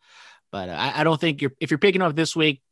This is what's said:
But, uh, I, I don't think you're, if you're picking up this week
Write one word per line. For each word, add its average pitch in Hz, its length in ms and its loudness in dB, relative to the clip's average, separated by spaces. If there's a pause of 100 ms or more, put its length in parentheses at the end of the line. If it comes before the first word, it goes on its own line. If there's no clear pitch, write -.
(500)
But, 92 200 -8
uh, - 20 -8
I, 117 280 -4
I 151 40 4
don't 160 160 2
think 147 220 -2
you're, 135 180 -2
if - 100 -4
you're 156 60 0
picking 190 240 4
up 165 160 0
this 160 180 0
week 156 380 0